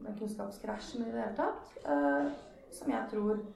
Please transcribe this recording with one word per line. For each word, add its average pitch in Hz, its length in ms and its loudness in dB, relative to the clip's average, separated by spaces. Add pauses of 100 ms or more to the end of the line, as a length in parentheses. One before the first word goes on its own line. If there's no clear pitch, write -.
den 208 140 -6
kunnskapskrasjen 214 840 -4
i 226 100 -2
det 233 120 0
hele 214 120 -2
tatt, - 500 -2
eh, 285 460 4 (400)
som - 200 -2
jeg 226 180 0
tror 214 300 4 (160)